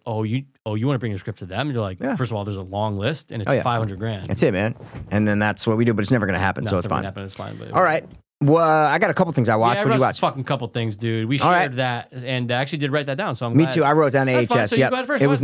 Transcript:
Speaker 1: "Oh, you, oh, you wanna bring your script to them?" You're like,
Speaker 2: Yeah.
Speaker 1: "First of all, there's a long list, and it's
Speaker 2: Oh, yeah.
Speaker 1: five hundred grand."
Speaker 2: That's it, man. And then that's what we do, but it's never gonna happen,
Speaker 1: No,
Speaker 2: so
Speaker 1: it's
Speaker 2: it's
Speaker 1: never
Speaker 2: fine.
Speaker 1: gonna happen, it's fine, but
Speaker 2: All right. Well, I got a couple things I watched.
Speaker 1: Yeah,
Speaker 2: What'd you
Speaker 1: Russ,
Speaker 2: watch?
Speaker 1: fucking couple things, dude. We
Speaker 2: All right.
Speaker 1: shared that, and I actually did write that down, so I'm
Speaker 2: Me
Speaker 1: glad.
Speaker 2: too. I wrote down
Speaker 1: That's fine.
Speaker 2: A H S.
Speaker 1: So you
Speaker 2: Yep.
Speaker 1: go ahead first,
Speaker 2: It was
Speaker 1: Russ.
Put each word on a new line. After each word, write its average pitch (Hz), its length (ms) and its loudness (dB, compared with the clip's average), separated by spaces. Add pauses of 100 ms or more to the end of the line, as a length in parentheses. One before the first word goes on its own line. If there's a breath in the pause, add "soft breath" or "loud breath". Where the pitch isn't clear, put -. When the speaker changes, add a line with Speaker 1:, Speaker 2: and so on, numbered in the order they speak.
Speaker 1:
"Oh, 110 160 -4
you, 113 220 -4 (220)
oh, 107 100 -4
you 110 100 -2
wanna 139 140 0
bring 113 120 -6
your 98 60 -6
script - 220 -12
to 98 80 -12
them?" 127 240 -6
You're 120 100 -2
like, 95 180 -6
Speaker 2:
Yeah. 254 160 -4
Speaker 1:
"First 123 160 -4
of 110 60 -4
all, 101 80 -4
there's 101 120 -6
a 98 40 -8
long 101 380 -4
list, 135 320 -6
and 110 100 -8
it's 98 80 -4
Speaker 2:
Oh, 139 60 2
yeah. 101 80 0
Speaker 1:
five 120 160 0
hundred 98 180 -4
grand." 107 280 -6
Speaker 2:
That's - 180 -2
it, 123 100 2
man. 104 220 0 (340 loud breath)
And 107 180 2
then 104 120 2
that's 104 260 -2
what 110 100 2
we 117 100 2
do, 117 100 2
but 104 80 -2
it's 98 80 0
never 107 160 2
gonna 92 100 0
happen, 95 280 -2
Speaker 1:
No, 104 40 -4
Speaker 2:
so 98 80 0
Speaker 1:
it's 87 80 -2
Speaker 2:
it's 98 60 -4
Speaker 1:
never 80 40 -2
Speaker 2:
fine. - 40 0
Speaker 1:
gonna 98 80 -6
happen, 98 160 -10
it's 98 100 -12
fine, 107 240 -12
but 110 140 -14
Speaker 2:
All 156 120 2
right. 160 220 0 (340)
Well, 156 240 6 (240)
I 156 120 2
got 196 100 2
a 151 60 0
couple 170 180 2
things 117 160 2
I 110 60 4
watched. 117 240 4
Speaker 1:
Yeah, - 60 0
Speaker 2:
What'd - 140 4
you 127 60 6
Speaker 1:
Russ, 104 80 2
Speaker 2:
watch? - 60 -10
Speaker 1:
fucking 135 240 -2
couple 123 240 -4
things, 113 280 -4
dude. 113 320 -2
We 135 120 0
Speaker 2:
All 143 100 4
right. 180 120 4
Speaker 1:
shared 131 160 -2
that, 123 360 -4
and 127 380 -4
I 123 100 0
actually 143 160 -4
did 139 140 -2
write 143 160 -2
that 135 100 -6
down, 185 160 -4
so 123 140 -6
I'm 120 100 2
Speaker 2:
Me 156 60 6
Speaker 1:
glad. 165 100 0
Speaker 2:
too. 156 100 2
I 143 100 4
wrote 147 200 4
down 135 140 4
Speaker 1:
That's 123 180 4
fine. 123 140 2
Speaker 2:
A - 20 4
H 107 40 2
S. 101 40 -2
Speaker 1:
So - 60 0
you 135 60 4
Speaker 2:
Yep. 127 100 4
Speaker 1:
go - 60 0
ahead 254 100 -4
first, 277 160 0
Speaker 2:
It 139 40 6
was 139 120 2
Speaker 1:
Russ. 135 40 0